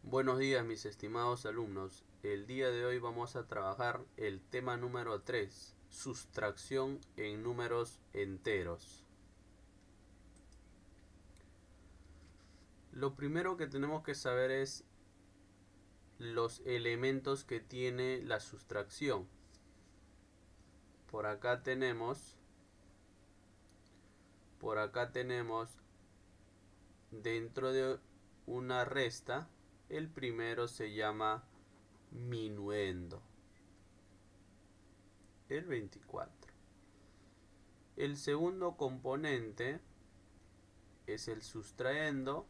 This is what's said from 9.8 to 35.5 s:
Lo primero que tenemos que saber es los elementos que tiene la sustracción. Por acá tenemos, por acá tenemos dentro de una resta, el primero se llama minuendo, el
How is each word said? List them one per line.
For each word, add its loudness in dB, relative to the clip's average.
Lo 0
primero 2
que 0
tenemos 0
que -2
saber 4
es 0
los 0
elementos 2
que -2
tiene 0
la 0
sustracción. -2
Por -2
acá 2
tenemos, 0
por 0
acá 0
tenemos 0
dentro 0
de 4
una 0
resta, 0
el -2
primero 0
se -4
llama 2
minuendo, -2
el -2